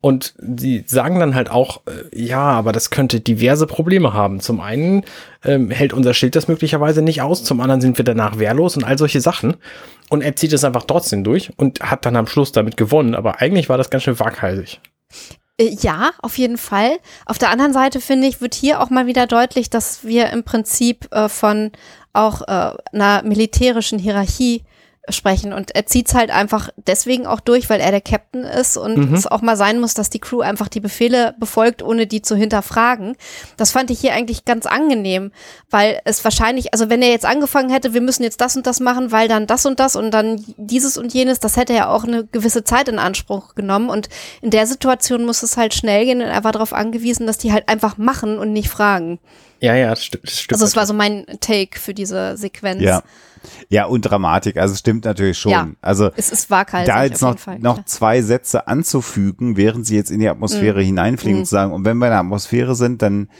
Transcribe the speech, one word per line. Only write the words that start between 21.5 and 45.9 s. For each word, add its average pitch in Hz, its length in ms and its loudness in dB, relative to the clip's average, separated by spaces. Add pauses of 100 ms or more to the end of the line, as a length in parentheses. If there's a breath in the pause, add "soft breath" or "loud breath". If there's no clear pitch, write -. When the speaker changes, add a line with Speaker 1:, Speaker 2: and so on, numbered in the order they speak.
Speaker 2:
auch, 214 300 0
äh, 180 300 -2 (200)
einer 202 320 2
militärischen 220 760 2
Hierarchie 208 640 -2 (460 soft breath)
sprechen. 202 440 -2
Und 190 220 -8
er 208 120 0
zieht's - 280 0
halt 240 160 4
einfach 208 460 0
deswegen 240 500 -2
auch - 140 -2
durch, 240 300 2
weil 208 100 2
er 180 100 2
der 196 100 2
Captain - 440 -4
ist - 320 -2
und - 200 -4
Speaker 1:
Mhm. 143 180 4
Speaker 2:
es 190 120 2
auch 208 160 -2
mal 226 140 2
sein 208 240 2
muss, 233 140 -2
dass 208 160 -4
die - 80 -6
Crew 240 220 -4
einfach 202 280 -2
die - 120 -8
Befehle 233 580 2
befolgt, 226 440 0
ohne 226 240 0
die 214 160 -4
zu 220 140 -2
hinterfragen. 220 800 0 (400 loud breath)
Das 220 160 0
fand 262 180 0
ich 240 100 -4
hier 254 140 2
eigentlich 233 300 -4
ganz 240 220 -2
angenehm, 202 640 0 (380 loud breath)
weil 208 340 2
es - 200 -2
wahrscheinlich, 233 480 0
also 220 180 2
wenn 240 120 2
er 247 80 6
jetzt 233 160 0
angefangen 269 440 2
hätte, 254 240 0
wir 240 60 2
müssen 254 220 0
jetzt 233 180 -4
das 254 160 0
und 262 100 -6
das 254 140 -2
machen, 247 320 -2
weil 220 160 4
dann 214 180 0
das 247 200 2
und 269 140 0
das 262 160 2
und 220 140 -2
dann 214 340 0 (120)
dieses 247 400 -2
und 233 180 -8
jenes, 254 260 2
das - 160 -2
hätte 247 160 2
ja 226 160 2
auch 214 160 0
eine 233 220 -2
gewisse 220 380 0
Zeit 262 240 0
in 220 100 -2
Anspruch 196 560 -4
genommen. 202 360 -2
Und 208 180 -4 (340 loud breath)
in 233 80 -4
der 220 160 4
Situation 254 580 0
muss 233 180 -2
es - 140 -4
halt 220 180 0
schnell 214 300 2